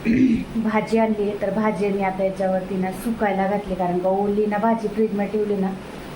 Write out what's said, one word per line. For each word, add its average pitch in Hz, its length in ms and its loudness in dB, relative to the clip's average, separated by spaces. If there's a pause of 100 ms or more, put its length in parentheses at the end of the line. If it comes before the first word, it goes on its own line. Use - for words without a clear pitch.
<clears throat> 233 500 2
भाजी 220 420 2
आणली. 208 440 0
तर 196 80 0
भाजी 208 380 0
मी 196 140 0
आता 190 220 0
याच्यावरती 190 520 -2
ना 185 160 -2
सुकायला 202 540 -2
घातली, 196 280 -2
कारण 180 240 0
का 180 100 2
ओली 202 380 2
ना 208 120 0
भाजी 214 300 2
फ्रीजमध्ये 202 380 0
ठेवली 208 300 0
ना 190 140 0 (460)